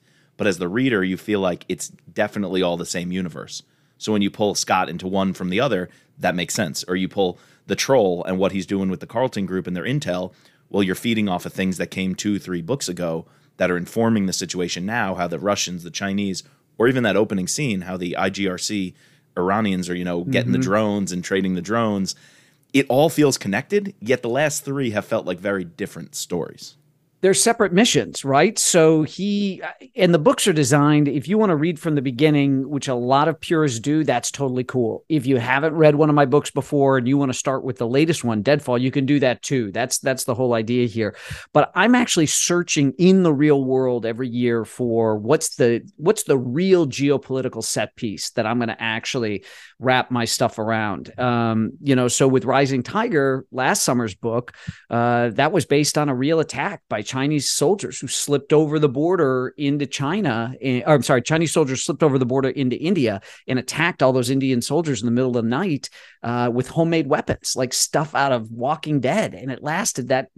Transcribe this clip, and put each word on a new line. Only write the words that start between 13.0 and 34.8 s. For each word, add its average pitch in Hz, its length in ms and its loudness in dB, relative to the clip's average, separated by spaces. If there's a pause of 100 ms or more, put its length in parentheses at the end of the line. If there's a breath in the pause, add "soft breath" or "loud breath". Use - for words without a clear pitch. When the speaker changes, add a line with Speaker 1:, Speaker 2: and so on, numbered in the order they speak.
Speaker 1:
that 92 120 2
are 90 60 0
informing 110 500 0
the 92 60 -2
situation 90 540 -6
now, 104 300 -4
how 90 120 -2
the 85 120 -8
Russians, 90 440 -2
the 85 80 -16
Chinese, 98 520 -4 (340 soft breath)
or 113 100 4
even 131 160 2
that 98 140 2
opening 98 320 0
scene, 113 320 -4
how 92 160 -8
the 87 180 -6
I 98 140 0
G 98 180 -2
R 90 100 -4
C 95 360 -6 (420 soft breath)
Iranians 92 540 0
are, 90 60 -4
you 90 100 -6
know, 87 180 -4
getting 123 300 0
the 127 60 2
Speaker 2:
Mm-hmm. 110 100 -2
Speaker 1:
drones 104 420 0
and 90 140 -6
trading 95 300 0
the 90 60 -4
drones. 101 540 -2 (580 soft breath)
It 135 160 2
all 143 200 4
feels 147 280 2
connected, 131 640 -4
yet 123 220 0
the 117 80 -4
last 143 340 -2
three 139 280 -2
have 104 140 -2
felt 107 200 -2
like 90 140 -4
very 101 240 -2
different 85 520 -12
stories. - 600 -8 (460)
Speaker 2:
They're 190 120 4
separate 220 400 2
missions, 175 500 2
right? 143 360 2
So 160 420 6
he, 196 640 -4 (320)
and 180 180 4
the 170 60 6
books - 280 2
are 190 60 4
designed, 147 540 4
if 131 200 -4
you 208 120 2
wanna 202 160 2
read 156 240 -2
from 160 160 -2
the 143 60 2
beginning, 139 680 2
which 147 180 -4
a 139 60 0
lot 131 340 2
of 160 120 -2
purists 151 400 0
do, 151 240 2
that's 120 260 0
totally 127 340 -2
cool. 117 460 -2